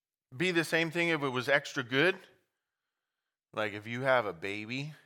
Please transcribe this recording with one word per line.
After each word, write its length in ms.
be 160
the 140
same 260
thing 180
if 140
it 60
was 200
extra 340
good? 340
Like, 220
if 120
you 140
have 260
a 60
baby, 600